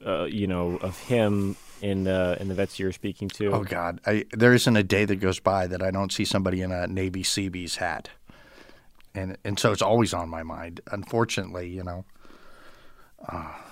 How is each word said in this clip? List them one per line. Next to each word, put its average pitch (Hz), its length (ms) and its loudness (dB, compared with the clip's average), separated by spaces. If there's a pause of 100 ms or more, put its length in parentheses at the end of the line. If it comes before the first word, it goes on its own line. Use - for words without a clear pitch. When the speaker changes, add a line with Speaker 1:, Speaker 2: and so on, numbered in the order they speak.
Speaker 1:
uh, 87 180 0
you 101 220 -2
know, 90 320 0
of 92 200 -6
him 104 580 2 (240)
in 98 240 0
the, 92 340 2
in 98 100 -4
the 95 60 -2
vets 98 240 -2
you're 95 140 -2
speaking 98 380 -8
to? 104 220 -2
Speaker 2:
Oh, 107 120 0
God. 87 400 -4
I, 107 280 0
there 120 200 8
isn't 120 240 6
a 104 60 8
day 104 240 4
that 101 100 2
goes 95 240 0
by 95 280 2
that 92 140 -4
I 95 80 0
don't 95 220 -2
see 104 140 0
somebody 92 340 2
in 92 100 -2
a 87 160 -2
Navy 95 360 -2
Seabees 90 540 -4
hat. 85 340 -4 (1040)
And, 95 300 -6
and 101 140 -4
so 113 140 4
it's 101 100 0
always 110 320 4
on 85 160 -4
my 82 120 -8
mind, 82 380 -12 (100)
unfortunately, 95 800 -4
you 90 160 -10
know, 90 220 -10 (1200)
uh, 82 240 -10 (200)